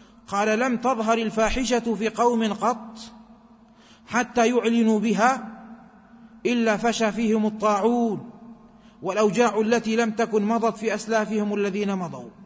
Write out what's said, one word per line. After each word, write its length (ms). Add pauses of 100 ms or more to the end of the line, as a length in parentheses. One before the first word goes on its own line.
(260)
قال: 320
"لم 180
تظهر 420
الفاحشة 760
في 140
قوم 440
قط 460 (1080)
حتى 420
يعلنوا 520
بها 480 (960)
إلا 300
فشى 360
فيهم 340
الطاعون 840 (720)
والأوجاع 580
التي 360
لم 140
تكن 340
مضت 320
في 180
أسلافهم 600
الذين 420
مضوا". 340 (160)